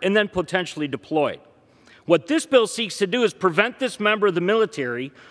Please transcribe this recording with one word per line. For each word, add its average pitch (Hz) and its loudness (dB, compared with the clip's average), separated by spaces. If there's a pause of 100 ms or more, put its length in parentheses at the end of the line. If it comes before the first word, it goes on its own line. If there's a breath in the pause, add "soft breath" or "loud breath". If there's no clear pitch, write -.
and 196 0
then 208 2
potentially 175 -4
deployed. 135 -2 (680 soft breath)
What 165 2
this 311 0
bill 240 4
seeks 220 -6
to 202 0
do 240 0
is 208 2
prevent 185 0
this 254 -4
member 208 2
of 175 2
the 175 0
military 147 -2 (200 loud breath)